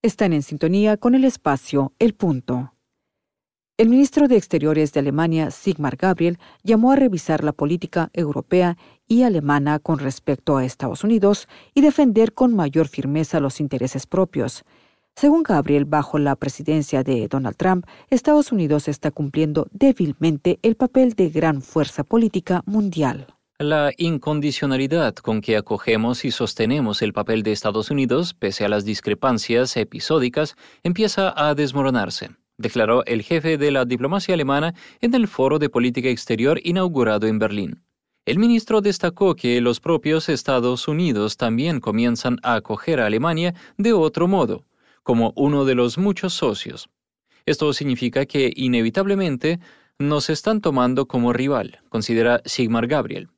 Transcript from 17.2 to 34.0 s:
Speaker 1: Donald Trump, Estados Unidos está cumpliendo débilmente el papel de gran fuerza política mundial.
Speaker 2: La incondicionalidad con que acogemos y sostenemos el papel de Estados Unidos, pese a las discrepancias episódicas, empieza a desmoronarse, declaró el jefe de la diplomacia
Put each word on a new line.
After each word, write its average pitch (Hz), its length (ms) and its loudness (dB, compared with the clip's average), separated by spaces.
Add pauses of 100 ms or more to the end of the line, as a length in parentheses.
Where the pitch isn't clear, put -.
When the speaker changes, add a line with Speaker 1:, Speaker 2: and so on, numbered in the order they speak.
Speaker 1:
Donald 131 300 -4
Trump, 185 280 0 (240)
Estados 294 420 2
Unidos 151 360 0
está 147 240 -4
cumpliendo 151 600 -2
débilmente 165 920 0
el 226 140 2
papel 254 360 2
de 180 160 2
gran 156 320 0
fuerza - 420 -4
política 190 600 0
mundial. 165 640 -2 (320)
Speaker 2:
La 147 360 0
incondicionalidad 143 1160 -2
con 110 260 -4
que 107 160 -2
acogemos 113 680 -2
y 127 60 -2
sostenemos 117 720 -2
el 104 100 -2
papel 110 300 -2
de 107 80 -2
Estados 104 400 -4
Unidos, 143 420 0
pese 101 320 -4
a 101 40 0
las 104 160 -2
discrepancias 117 920 -2
episódicas, 127 800 -2 (260)
empieza 190 560 0
a 151 160 0
desmoronarse, 135 800 -2 (260)
declaró 113 480 0
el 117 160 -2
jefe 160 380 -2
de 147 100 2
la 135 160 0
diplomacia 139 480 -2